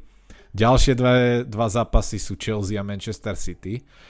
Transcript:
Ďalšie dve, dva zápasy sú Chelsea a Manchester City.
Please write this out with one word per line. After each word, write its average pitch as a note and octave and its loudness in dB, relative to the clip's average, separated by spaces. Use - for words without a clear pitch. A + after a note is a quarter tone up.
Ďalšie A#2+ 4
dve, B2 2
dva A2 -4
zápasy A2 0
sú F#2+ -8
Chelsea G#2 -4
a G2+ -4
Manchester G2+ -8
City. G2 -10